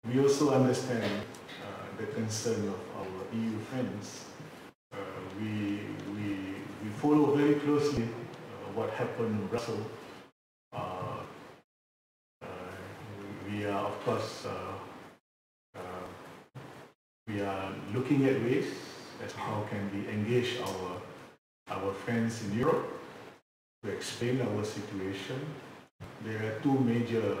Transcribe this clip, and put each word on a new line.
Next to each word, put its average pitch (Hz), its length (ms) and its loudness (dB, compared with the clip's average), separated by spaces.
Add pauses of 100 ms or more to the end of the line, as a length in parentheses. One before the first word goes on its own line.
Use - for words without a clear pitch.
We 127 140 4
also 139 320 8
understand, 120 720 4 (380)
uh, - 360 -10
the 110 80 -4
concern 107 600 0
of 95 120 -4 (180)
our 95 340 -6
E 113 60 0
U 110 200 0 (120)
friends. 101 560 -4 (680)
Uh, 98 40 -10 (440)
we, 104 400 0 (340)
we, 98 400 -2 (280)
we 107 160 -4
follow 147 360 8
very 147 200 8
closely, 143 500 4
uh, - 720 -8
what 110 160 0
happened 110 500 0
in 95 60 -2
Brussels. 107 400 -2 (880)
Uh, - 500 -4 (1200)
uh, - 40 -10 (1040)
we 104 160 -2
are, 101 220 0
of - 180 -4
course, - 420 0
uh, - 1300 -10
uh, 90 840 -12 (680)
we 104 140 0
are 95 320 -2 (220)
looking 135 320 6
at 110 160 6
ways 127 240 4 (580)
as - 80 -8
to - 60 -10
how 107 320 -2
can 101 240 -2
we 107 160 -2
engage 113 500 2
our, 92 400 -4 (680)
our 98 220 -2
friends 113 520 0
in 101 140 0
Europe - 420 4 (840)
to 98 80 -2
explain 123 500 0
our 104 240 0
situation. 98 720 -4 (840)
There 107 200 -4
are 110 160 -2
two 135 200 6
major 113 600 4